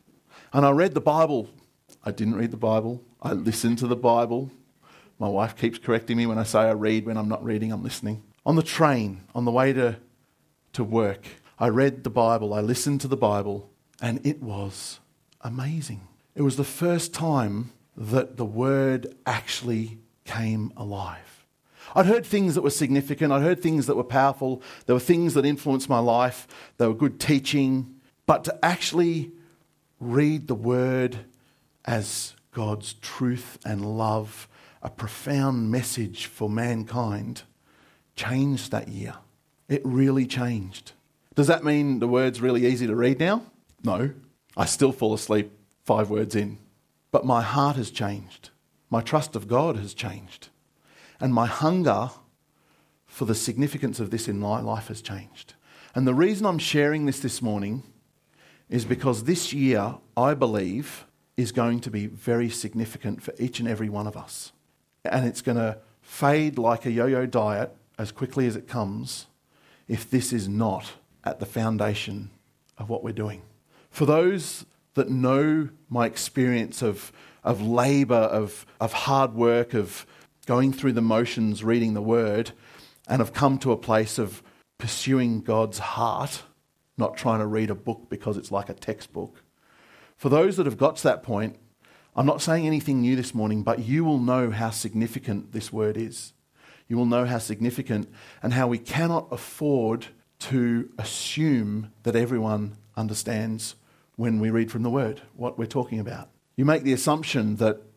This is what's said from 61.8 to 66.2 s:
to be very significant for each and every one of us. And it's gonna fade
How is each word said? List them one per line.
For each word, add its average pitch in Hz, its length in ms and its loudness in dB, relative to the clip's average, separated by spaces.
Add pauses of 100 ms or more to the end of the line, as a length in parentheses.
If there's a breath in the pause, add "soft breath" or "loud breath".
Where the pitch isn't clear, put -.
to 120 100 -10
be 104 160 -4
very 117 420 -2
significant 110 720 -6
for - 180 -12
each 123 200 -4
and 117 80 -2
every 110 220 -4
one 104 180 -6
of 104 100 -10
us. - 340 -16 (540)
And 127 200 0
it's - 160 -4
gonna 113 360 0 (240 loud breath)
fade 147 560 0